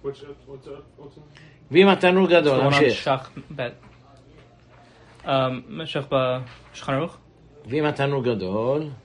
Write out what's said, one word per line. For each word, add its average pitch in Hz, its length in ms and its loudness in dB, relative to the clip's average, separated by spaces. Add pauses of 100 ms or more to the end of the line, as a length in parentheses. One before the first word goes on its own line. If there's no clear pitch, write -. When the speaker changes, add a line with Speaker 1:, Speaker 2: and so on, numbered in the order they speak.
Speaker 1:
What's 139 40 -8
up, - 20 -6 (400)
what's 135 180 -20
up, 143 340 -20
what's - 160 -20
up? - 220 -20 (320)
Speaker 2:
ואם 185 160 8
התנור 185 400 4
גדול, 170 160 6
Speaker 3:
זאת 135 220 2
אומרת, 139 160 2
Speaker 2:
נמשיך. 127 120 4 (100)
Speaker 3:
שח 135 260 -2 (260)
ב'. 127 120 -8 (1600)
אמ, - 40 -2 (540)
שח 143 200 -6 (680)
בשולחן - 200 -8
ערוך? 151 240 -6 (500)
Speaker 2:
ואם 147 180 -2
התנור 139 380 -2
גדול? 117 600 -2 (220)